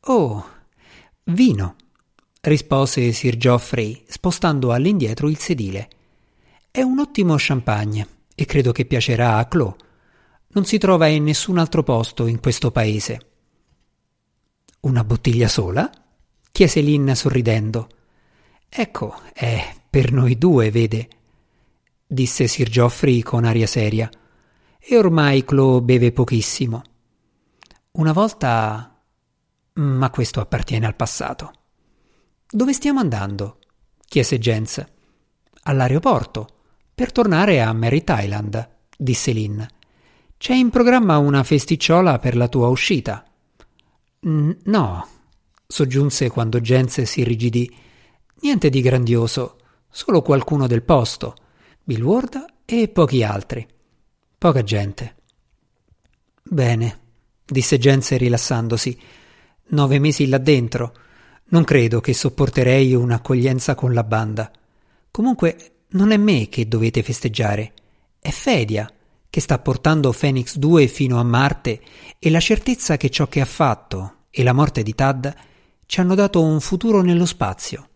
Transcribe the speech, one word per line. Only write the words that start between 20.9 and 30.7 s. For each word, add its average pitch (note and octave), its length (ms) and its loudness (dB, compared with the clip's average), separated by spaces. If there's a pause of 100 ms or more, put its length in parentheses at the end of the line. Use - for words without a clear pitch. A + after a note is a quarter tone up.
disse B2+ 400 -2
Sir A#2 220 -2
Geoffrey B2 540 2
con A#2 200 -2
aria A2+ 240 2
seria. A2 420 -2 (720)
"E - 180 0
ormai D3+ 460 4
Chloe C3 380 4
beve A#2+ 320 2
pochissimo. A#2 680 -2 (1080)
Una D#3 220 0
volta, A#2 880 -2 (680)
ma C3 380 0
questo - 280 -4
appartiene A2+ 460 -4